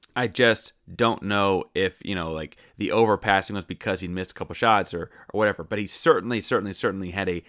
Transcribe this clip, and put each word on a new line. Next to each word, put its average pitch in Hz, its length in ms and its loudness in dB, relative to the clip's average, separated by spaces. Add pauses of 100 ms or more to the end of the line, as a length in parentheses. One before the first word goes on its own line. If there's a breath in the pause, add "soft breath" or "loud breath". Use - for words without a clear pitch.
(160)
I 123 100 0
just 113 460 2 (220)
don't 117 280 2
know 98 420 2 (100)
if, 92 300 0
you 101 100 -6
know, 85 180 -4
like, 78 240 -8 (200 soft breath)
the - 160 -2
overpassing 104 640 2
was 95 80 -6
because 92 360 -4
he 92 80 -6
missed 92 220 -6
a - 40 -20
couple - 200 -10
shots 107 400 2
or, 85 160 -6 (220 loud breath)
or 98 60 -4
whatever, 104 260 0
but 104 140 -4
he 104 80 -4
certainly, 117 540 2
certainly, 101 320 0
certainly 95 380 -4
had 95 180 -2
a 87 200 -2